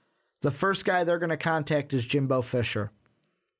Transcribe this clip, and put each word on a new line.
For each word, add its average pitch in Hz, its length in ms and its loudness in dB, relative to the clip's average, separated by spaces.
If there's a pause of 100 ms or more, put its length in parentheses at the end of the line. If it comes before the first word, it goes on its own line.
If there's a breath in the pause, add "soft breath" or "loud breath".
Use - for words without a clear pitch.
(400)
the 147 100 0
first 190 340 0
guy 180 200 2
they're 170 160 0
gonna 165 160 -2
contact 151 580 0
is 123 100 0
Jimbo 135 380 0
Fisher 113 480 -2 (680)